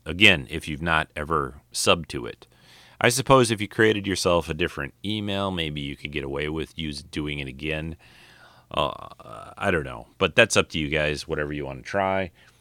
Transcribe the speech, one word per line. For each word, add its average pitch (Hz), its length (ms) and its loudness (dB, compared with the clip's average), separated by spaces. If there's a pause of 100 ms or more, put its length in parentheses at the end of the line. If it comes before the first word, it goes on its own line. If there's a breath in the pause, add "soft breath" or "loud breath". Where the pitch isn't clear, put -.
Again, 85 440 6
if 80 180 -8
you've 73 140 -6
not 80 320 0
ever 73 480 -4 (120)
subbed 87 340 2
to 64 180 -8
it. - 220 -16 (540 loud breath)
I 120 80 6
suppose 123 420 6
if 107 80 -2
you 104 80 -6
created 107 400 2
yourself 87 420 2
a 80 40 -2
different 76 400 -4 (100)
email, 101 480 -2
maybe 78 300 -4
you 69 160 -8
could 73 160 -12
get 73 100 -4
away 69 240 -4
with 78 320 -6
use-, 73 240 -8
doing 73 360 -6
it 69 100 -8
again. 78 480 -6 (760 loud breath)
Uh, - 380 -4 (480)
I 101 140 -2
don't 80 120 0
know, 62 240 -12 (100)
but 90 180 0
that's 117 200 4
up 101 140 2
to 85 100 -6
you 73 80 -2
guys, 76 400 -2
whatever 76 240 -4
you 73 140 -6
wanna 67 160 -10
try. 95 500 -2 (300 soft breath)